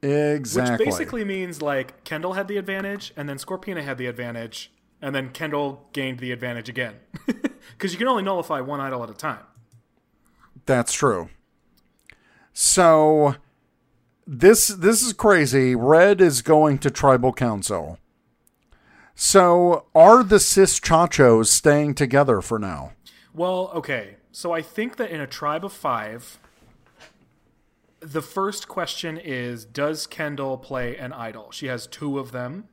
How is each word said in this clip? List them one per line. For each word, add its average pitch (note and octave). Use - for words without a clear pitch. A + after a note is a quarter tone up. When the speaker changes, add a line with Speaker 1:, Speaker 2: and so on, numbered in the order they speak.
Speaker 1:
Exactly. C#3
Speaker 2:
Which -
basically A3+
means, F#3
like, C#3
Kendall E3
had F#3+
the G3+
advantage, G3
and C#3+
then C#3
Scorpina F#3
had C#3
the B2+
advantage, A#2
and C#3
then C3
Kendall D3
gained C3
the B2
advantage A#2+
again. A#2+
<laughs> -
'Cause F#3+
you F3
can A3
only A#3
nullify E3+
one C#3
idol C3
at A#2
a A2
time. C3
Speaker 1:
That's B2
true. F#2+
So, D#3
this, F3
this G3+
is B3
crazy. C3+
Red E3
is C#3+
going D3+
to C#3
tribal B2+
council. G2
So, F3
are G#3+
the G3
Sis -
Chachos C3+
staying D3
together C3+
for A2+
now? D#2
Speaker 2:
Well, F#3
okay. A#2
So -
I E3
think G#3+
that A3
in D#3
a C3+
tribe D3+
of G3
five, A#2
the D#3
first G3
question E3+
is, B2
does D3
Kendall C#3
play B2+
an B2+
idol? A2+
She -
has B2
two C#3
of B2
them. B2+